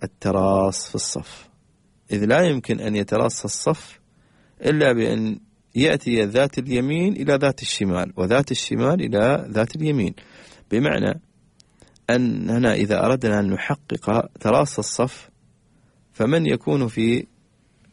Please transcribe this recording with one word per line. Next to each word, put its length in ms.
التراص 840
في 60
الصف، 540
إذ 140
لا 160
يمكن 380
أن 160
يتراص 480
الصف 560
إلا 320
بأن 460
يأتي 500
ذات 320
اليمين 560
إلى 220
ذات 260
الشمال، 560
وذات 340
الشمال 500
إلى 480
ذات 260
اليمين، 380
بمعنى 500
أننا 640
إذا 320
أردنا 340
أن 100
نحقق 800
تراص 400
الصف، 500
فمن 320
يكون 420
في 400